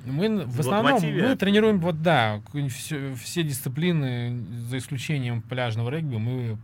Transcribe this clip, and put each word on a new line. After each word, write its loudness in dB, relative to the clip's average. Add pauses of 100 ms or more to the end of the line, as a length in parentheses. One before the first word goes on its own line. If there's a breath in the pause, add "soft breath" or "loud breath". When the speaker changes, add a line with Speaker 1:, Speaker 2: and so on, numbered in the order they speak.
Speaker 1:
Мы -2
н-, 0
в -4
Speaker 2:
локомотиве? 4
Speaker 1:
основном 2
мы 4
тренируем, 4
вот 0
да, 4 (100)
к-, -2
все, -6
все -2
дисциплины, -2 (260)
за -4
исключением -4
пляжного -2
регби, -2
мы -2